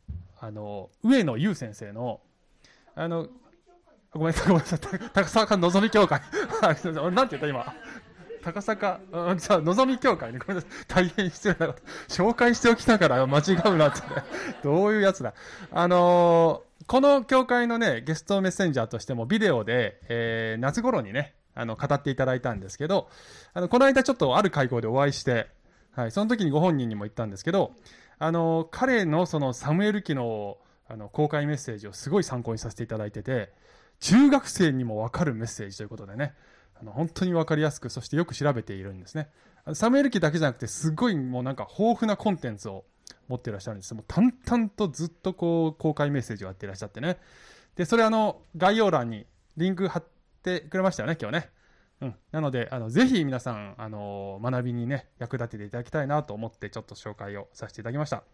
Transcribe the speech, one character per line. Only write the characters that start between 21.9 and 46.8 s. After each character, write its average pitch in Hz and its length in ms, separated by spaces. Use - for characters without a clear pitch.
っ 139 60
て 143 100
い 131 60
た 135 80
だ 127 100
い 123 60
た 120 140
ん 98 60
で 98 80
す - 100
け 147 100
ど、 190 220
あ 175 80
の、 180 80
こ 247 100
の 269 80
間 269 160
ち - 80
ょ 254 40
っ - 20
と 135 200
あ 202 60
る 190 80
会 135 180
合 120 120
で 110 60
お 127 160
会 143 80
い - 20
し - 100
て、 117 260
は 123 140
い、 113 40
そ 202 140
の - 20
時 220 180
に 151 60
ご 147 100
本 175 160
人 123 120
に 110 60
も 104 100
言 107 60
っ - 20
た 113 140
ん 104 40
で 98 60
す - 80
け 165 80
ど、 190 220
あ 160 140
の、 165 380
彼 247 340
の 165 220
そ 160 120
の 135 140
サ 143 200
ム 185 120
エ 214 80
ル 202 100
記 160 120
の、 110 440
あ 113 80
の、 107 120
公 151 200
開 147 180
メ 147 80
ッ - 40
セ 123 160
ー - 20
ジ 104 120
を 98 40
す - 180
ご 190 100
い 165 40
参 123 180
考 113 100
に 107 60
さ 113 120
せ - 60
て 120 60
い 113 40
た 110 100
だ 107 100
い 107 60
て - 100
て、 120 300
中 262 300
学 269 180
生 160 240
に 131 120
も 110 140
わ 117 120
か 175 140
る 139 100
メ 110 100
ッ - 20
セ 110 200
ー - 40
ジ 98 60
と 107 60
い 104 40
う - 40
こ 113 80
と 104 80
で 98 100
ね、 123 180
あ - 20
の、 110 100
本 156 160
当 - 160
に 180 100
わ 160 100
か 156 120
り 151 60
や 151 80
す - 100
く、 123 100
そ 131 100
し - 80
て 143 80
よ 170 80
く - 100
調 143 180
べ 120 100
て - 100
い 95 100
る 98 120
ん 92 60
で 90 60
す - 80
ね。 151 140
あ - 60
の、 156 40
サ 226 160
ム 269 80
エ 285 40
ル 277 80
記 196 100
だ 151 120
け 165 60
じ 156 60
ゃ 143 40
な 120 60
く - 40
て、 117 80
す - 260
ご 233 180
い 185 60
も 127 240
う - 20
な 131 100
ん 127 40
か 104 120
豊 220 220
富 226 80
な 202 80
コ - 140
ン 175 80
テ 127 120
ン 107 60
ツ 107 140
を 98 140
持 127 80
っ 120 40
て 123 100
ら 101 80
っ - 20
し - 80
ゃ 113 40
る 104 40
ん 98 40
で - 60
す。 - 80
も 110 60
う - 80
淡 240 260
々 233 240
と 208 180
ず 156 180
っ - 20
と - 260
こ 165 440
う、 - 20
公 156 140
開 147 160
メ 143 100
ッ - 20
セ 120 120
ー - 20
ジ 98 80
を 95 40
や 95 40
っ 92 40
て 104 100
ら 98 60
っ 95 40
し - 60